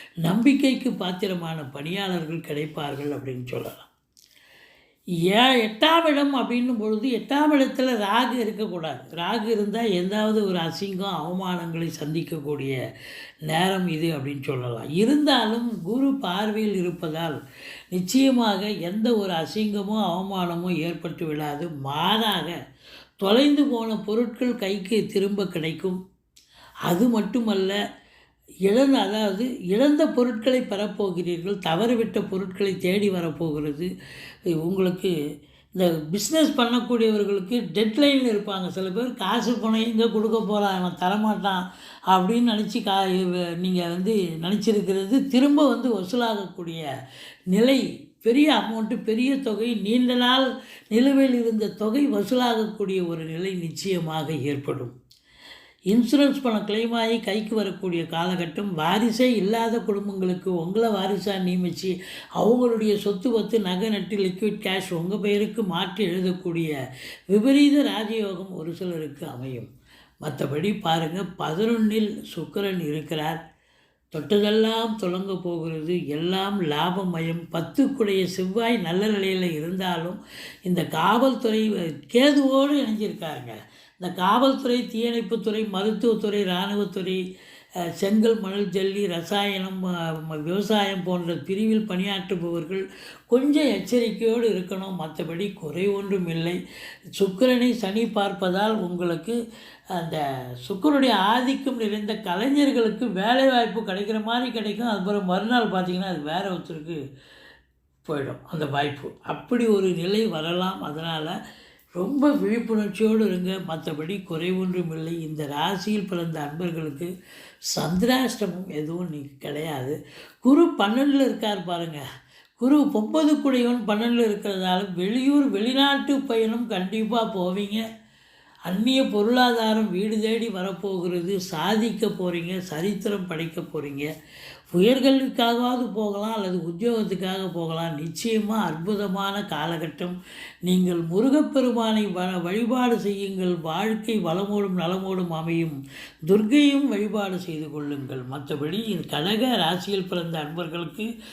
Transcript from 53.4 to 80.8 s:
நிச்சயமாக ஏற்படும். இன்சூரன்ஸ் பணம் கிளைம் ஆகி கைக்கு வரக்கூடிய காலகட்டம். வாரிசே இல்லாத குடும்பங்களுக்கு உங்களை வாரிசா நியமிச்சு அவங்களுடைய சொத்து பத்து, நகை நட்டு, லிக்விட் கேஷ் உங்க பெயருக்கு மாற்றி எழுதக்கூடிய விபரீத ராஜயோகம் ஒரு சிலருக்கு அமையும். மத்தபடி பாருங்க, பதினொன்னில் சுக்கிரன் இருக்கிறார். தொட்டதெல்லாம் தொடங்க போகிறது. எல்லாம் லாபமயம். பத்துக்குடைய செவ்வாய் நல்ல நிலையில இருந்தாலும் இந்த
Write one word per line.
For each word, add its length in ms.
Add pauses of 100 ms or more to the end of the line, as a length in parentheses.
நிச்சயமாக 800
ஏற்படும். 720 (800)
இன்சூரன்ஸ் 560
பணம் 260
கிளைம் 240
ஆகி 280
கைக்கு 360
வரக்கூடிய 480
காலகட்டம். 760
வாரிசே 580
இல்லாத 440
குடும்பங்களுக்கு 760
உங்களை 340
வாரிசா 460 (100)
நியமிச்சு 540 (360)
அவங்களுடைய 640
சொத்து 340
பத்து, 280
நகை 300
நட்டு, 280
லிக்விட் 440
கேஷ் 320
உங்க 240
பெயருக்கு 460
மாற்றி 420
எழுதக்கூடிய 840 (360)
விபரீத 580
ராஜயோகம் 680
ஒரு 240
சிலருக்கு 520
அமையும். 420 (520)
மத்தபடி 600
பாருங்க, 400 (160)
பதினொன்னில் 880
சுக்கிரன் 580
இருக்கிறார். 760 (580)
தொட்டதெல்லாம் 800
தொடங்க 400
போகிறது. 720
எல்லாம் 540
லாபமயம். 800 (100)
பத்துக்குடைய 720
செவ்வாய் 520
நல்ல 300
நிலையில 440
இருந்தாலும் 720 (380)
இந்த 220